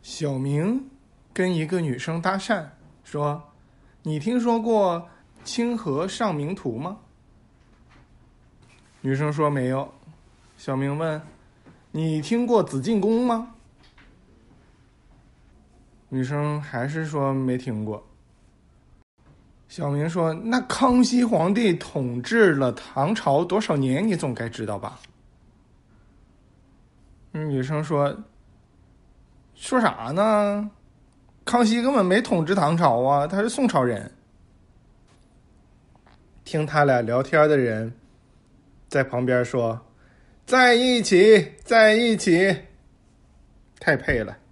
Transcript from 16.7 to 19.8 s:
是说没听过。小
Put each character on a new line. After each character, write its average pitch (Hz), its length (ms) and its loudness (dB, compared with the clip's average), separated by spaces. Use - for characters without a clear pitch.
是 160 180 -6
说 139 280 -4
没 127 240 -2
听 113 260 -6
过。 107 220 -8
小 156 220 -6